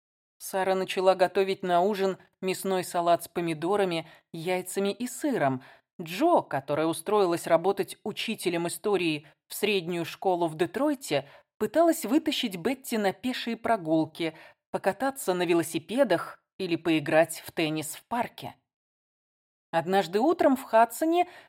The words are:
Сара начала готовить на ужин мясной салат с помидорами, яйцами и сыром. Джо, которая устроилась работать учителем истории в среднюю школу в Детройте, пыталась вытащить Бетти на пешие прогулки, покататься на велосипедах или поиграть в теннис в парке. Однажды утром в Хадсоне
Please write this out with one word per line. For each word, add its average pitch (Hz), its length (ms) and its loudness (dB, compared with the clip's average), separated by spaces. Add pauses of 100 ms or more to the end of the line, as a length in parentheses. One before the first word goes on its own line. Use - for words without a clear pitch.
(380)
Сара 190 360 -2
начала 190 400 2
готовить 190 480 0
на 175 200 2
ужин 190 360 0 (220)
мясной 185 420 -2
салат 170 400 2
с - 60 -14
помидорами, 170 800 -2 (240)
яйцами 180 560 -4
и 220 180 -6
сыром. 151 560 -2 (380)
Джо, 208 420 2
которая 147 440 -2
устроилась 170 600 0
работать 175 560 2
учителем 180 640 -4
истории 170 580 -2 (220)
в - 80 -16
среднюю 180 500 -2
школу 175 440 -2
в 156 80 -6
Детройте, 175 720 -2 (300)
пыталась 320 460 2
вытащить 247 520 -2
Бетти 226 420 -4
на 190 140 2
пешие 240 440 -6
прогулки, 160 800 -2 (360)
покататься 196 600 -2
на 180 120 0
велосипедах 170 960 0 (160)
или 175 160 -2
поиграть 160 720 2
в - 60 -16
теннис 156 420 -4
в - 120 -18
парке. - 500 -8 (1120)
Однажды 175 480 0
утром 294 380 4
в - 80 -8
Хадсоне 320 640 2 (200)